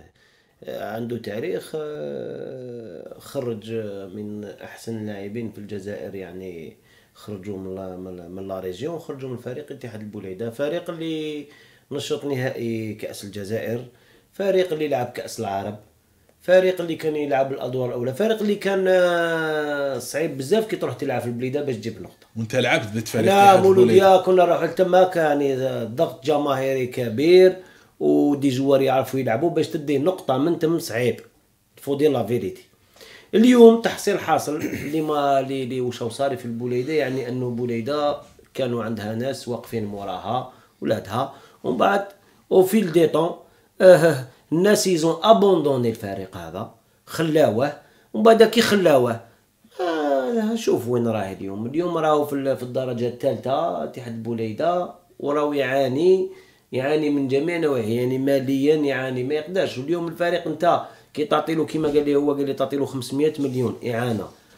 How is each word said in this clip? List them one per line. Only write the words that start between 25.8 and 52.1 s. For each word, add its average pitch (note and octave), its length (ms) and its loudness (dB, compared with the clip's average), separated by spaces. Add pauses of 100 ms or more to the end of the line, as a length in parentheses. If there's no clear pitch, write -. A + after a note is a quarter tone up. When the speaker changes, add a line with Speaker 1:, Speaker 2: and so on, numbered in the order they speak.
Speaker 1:
ضغط B2+ 400 -4
جماهيري C3+ 640 0
كبير، D#3 680 4 (420)
ودي D3 500 2
جوار C3+ 320 2
يعرفوا C3 380 0
يلعبوا B2 300 0
باش D#3 180 0
تدي D3 300 -4
نقطة C#3+ 400 0
من D#3 220 0
تم D#3+ 200 0
صعيب. A#2+ 400 -2 (600)
فو C#3 140 -2
دير C#3+ 160 2
لا A#2+ 140 0
فيريتي. G2 380 -4 (680)
اليوم A#3 480 10
تحصيل G3 380 -2
حاصل D3+ 360 -2 (160)
<clears throat> - 140 -8
اللي D3+ 160 -4
ما، D3 380 0
اللي، C3+ 240 -4
اللي B2+ 180 -4
وشو B2 280 -4
صار C3 280 -2
في B2 80 -14
البوليدة، B2 480 -4
يعني، C3 360 -2
أنه B2+ 200 -4
بوليدة B2 680 -2 (360)
كانوا A#2+ 300 -2
عندها G#2+ 320 -6
ناس C3 320 -6
واقفين A2+ 380 -6
موراها G2+ 680 -8 (280)
ولادها، B2 520 -4 (300)
ومن - 140 -2
بعد، - 280 2 (460)
أو F#3 120 8
فيل F#3+ 280 2
دي D#3+ 160 4
طون، D#3+ 280 0 (460)
آه، D#3+ 460 8 (240)
الناس G3 360 4
يزون E3 360 2
ابوندوني E3+ 640 4
الفريق G2 480 -8
هذا، E2+ 340 -12 (340)
خلاوه، D3 680 2 (400)
ومن G#3+ 100 -2
بعد A3+ 200 10
كي A3 180 4
خلاوه، C#3+ 600 4 (600)
آه، C4 760 0
شوف A2+ 320 -2
وين A#2 200 0
راه G#2 240 -2
اليوم. G2 340 -8
اليوم E3 320 -4
راهو D3+ 280 2